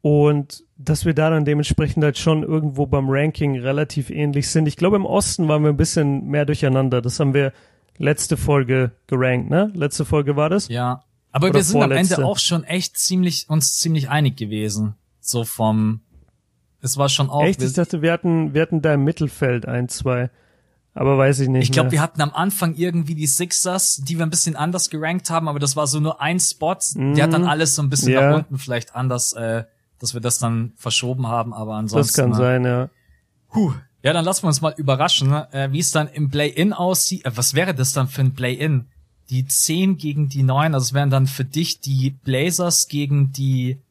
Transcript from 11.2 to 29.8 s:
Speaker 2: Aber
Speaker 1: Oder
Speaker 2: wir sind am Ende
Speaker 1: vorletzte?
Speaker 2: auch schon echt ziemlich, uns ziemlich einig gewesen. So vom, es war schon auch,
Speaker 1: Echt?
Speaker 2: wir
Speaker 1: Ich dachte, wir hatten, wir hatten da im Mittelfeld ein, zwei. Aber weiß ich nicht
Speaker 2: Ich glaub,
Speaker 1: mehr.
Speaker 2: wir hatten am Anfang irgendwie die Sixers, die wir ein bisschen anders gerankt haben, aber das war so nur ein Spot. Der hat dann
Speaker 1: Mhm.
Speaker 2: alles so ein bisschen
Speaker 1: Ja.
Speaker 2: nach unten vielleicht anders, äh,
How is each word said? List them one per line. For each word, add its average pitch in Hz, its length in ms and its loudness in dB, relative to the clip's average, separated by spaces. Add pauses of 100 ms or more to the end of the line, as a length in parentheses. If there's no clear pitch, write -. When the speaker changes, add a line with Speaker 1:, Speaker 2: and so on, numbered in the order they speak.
Speaker 2:
Aber 151 160 2
Speaker 1:
Oder 185 80 4
Speaker 2:
wir 196 80 4
sind 180 180 0
am 135 100 2
Ende 175 220 2
Speaker 1:
vorletzte? 143 100 0
Speaker 2:
auch 196 140 0
schon 165 260 -2
echt 175 320 -6
ziemlich, 185 540 0
uns 151 280 0
ziemlich 156 300 0
einig 139 300 2
gewesen. 107 560 -4 (260)
So 117 240 -4
vom, 110 560 0 (800)
es 131 160 -4
war 139 140 2
schon 139 180 0
auch, 147 160 0
Speaker 1:
Echt? 185 160 0
Speaker 2:
wir 127 80 0
Speaker 1:
Ich 131 60 -4
dachte, 170 260 -2
wir 165 120 2
hatten, 165 420 0
wir 151 80 2
hatten 160 180 0
da 151 140 2
im 139 100 2
Mittelfeld 131 640 -2
ein, 123 240 -4
zwei. 123 400 -2 (640)
Aber 135 240 2
weiß 135 220 4
ich 135 100 2
nicht 131 140 4
Speaker 2:
Ich 120 80 2
glaub, - 120 2
Speaker 1:
mehr. 127 80 0
Speaker 2:
wir 151 80 2
hatten 151 220 -2
am 147 100 -2
Anfang 170 420 -2
irgendwie 165 400 -2
die 151 140 -4
Sixers, 180 720 -2
die 165 160 -4
wir 165 60 2
ein 160 60 -2
bisschen 160 260 -2
anders 170 320 -2
gerankt 151 400 -4
haben, 165 180 0
aber 143 120 -2
das 139 180 0
war 151 100 0
so 143 140 -2
nur 156 220 -2
ein 170 180 0
Spot. 170 340 0 (220)
Der 143 280 2
hat 165 100 2
dann 170 80 4
Speaker 1:
Mhm. 180 60 2
Speaker 2:
alles 151 280 2
so 151 60 -2
ein 139 80 0
bisschen 131 240 2
Speaker 1:
Ja. 139 160 6
Speaker 2:
nach 156 80 6
unten 147 200 -4
vielleicht 123 380 -6
anders, 123 380 -2
äh, 113 300 -4 (360)